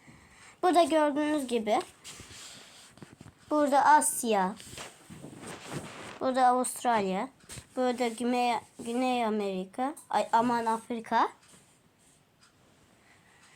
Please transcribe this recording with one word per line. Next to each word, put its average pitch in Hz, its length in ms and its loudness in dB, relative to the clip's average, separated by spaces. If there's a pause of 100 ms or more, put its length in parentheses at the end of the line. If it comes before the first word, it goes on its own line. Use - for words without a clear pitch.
(640)
Burada 349 200 6
gördüğünüz 302 640 2
gibi 233 340 0 (1700)
burada 285 340 4
Asya, 220 720 4 (1700)
burada 254 260 2
Avustralya, 240 840 0 (480)
burada 247 320 0
Güney, 240 460 0 (240)
Güney 240 480 -2
Amerika, 208 680 -4 (160)
ay 208 220 0
aman 233 340 2
Afrika. 226 640 -2 (2250)